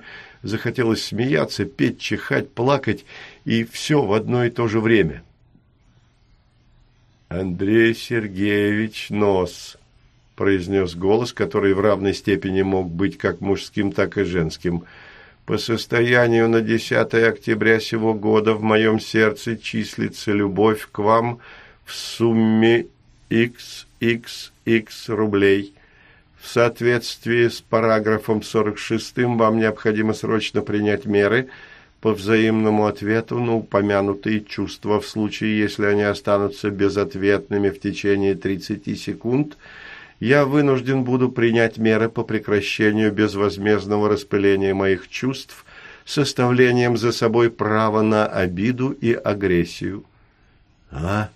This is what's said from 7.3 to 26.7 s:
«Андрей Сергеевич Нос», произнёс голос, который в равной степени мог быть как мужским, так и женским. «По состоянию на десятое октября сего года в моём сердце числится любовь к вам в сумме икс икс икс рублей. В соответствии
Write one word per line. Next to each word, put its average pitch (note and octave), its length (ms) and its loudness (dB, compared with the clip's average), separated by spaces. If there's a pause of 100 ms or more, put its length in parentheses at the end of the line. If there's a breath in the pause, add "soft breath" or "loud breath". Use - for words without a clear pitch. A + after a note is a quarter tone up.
«Андрей G2 640 2
Сергеевич G#2 1120 -2
Нос», G2 680 -2 (580)
произнёс F#2+ 600 0
голос, G#2 360 0
который G2 420 0
в F#2+ 60 -2
равной G2 340 2
степени F#2+ 480 -2
мог F#2 300 0
быть F2 260 -2
как F2 220 -2
мужским, G2 540 -2
так - 240 -2
и G2+ 60 2
женским. F2 600 -4 (640 loud breath)
«По A2+ 120 -4
состоянию A#2 920 2
на A2+ 100 4
десятое A2+ 720 0
октября A2 500 2
сего A2 340 -2
года G#2+ 400 2
в G#2+ 80 -4
моём A2 380 4
сердце A2 560 0
числится G#2+ 800 -6
любовь G2+ 580 2
к - 80 -12
вам A#2 400 2 (460 loud breath)
в - 80 -16
сумме A2+ 960 2 (420)
икс - 580 -2 (140)
икс A#2 500 -4 (140)
икс A2+ 420 0
рублей. G2+ 680 2 (640 soft breath)
В - 120 -20
соответствии A#2+ 1000 0